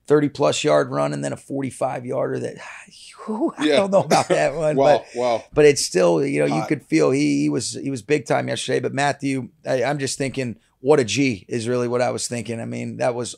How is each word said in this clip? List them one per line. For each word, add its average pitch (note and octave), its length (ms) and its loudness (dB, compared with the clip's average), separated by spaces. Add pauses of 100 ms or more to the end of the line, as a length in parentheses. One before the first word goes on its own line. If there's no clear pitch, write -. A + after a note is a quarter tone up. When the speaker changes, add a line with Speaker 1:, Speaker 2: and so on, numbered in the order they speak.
Speaker 1:
thirty-plus D3 560 2
yard D3 260 2
run, C#3+ 220 -2
and C#3+ 120 -6
then C#3 80 -4
a - 40 -8
forty-five C3 680 -6
yarder C3 360 -4
that, A#2+ 180 -8
<sighs> - 680 -18
I A#3 360 -4
Speaker 2:
Yeah. D#3 120 2
Speaker 1:
don't G3 160 2
know G3 100 4
about D#3 260 2
that D3+ 280 2
one, D#3 200 0
Speaker 2:
<laughs> - 0 -
Wow, C#3 220 6
Speaker 1:
but, - 80 -14 (120)
Speaker 2:
wow. A#2+ 260 0 (100)
Speaker 1:
but D3+ 120 6
it's C#3 180 6
still, E3+ 420 2
you C#3+ 140 0
know, D3 60 2
you C#3+ 140 0
Speaker 2:
Hot. - 80 -4
Speaker 1:
could D3+ 160 -2
feel D3+ 280 2
he, C#3+ 300 2
he D3+ 60 0
was, C3+ 260 -4
he C#3 160 -8
was B2+ 120 -6
big C#3+ 240 0
time B2+ 220 0
yesterday. B2+ 320 -2
But A#2+ 120 -4
Matthew, C3+ 560 -2 (180)
I, C3 180 0
I'm C#3+ 140 -2
just C3+ 200 -4
thinking, B2+ 380 -4 (240)
what C#3+ 200 4
a C3 40 4
G A2 440 0
is A2+ 200 -4
really B2 200 0
what A#2+ 140 0
I A#2+ 80 0
was A#2 180 -4
thinking. A2+ 320 -8
I A2+ 60 -8
mean, A#2+ 320 -8
that B2+ 160 -2
was A#2+ 240 -8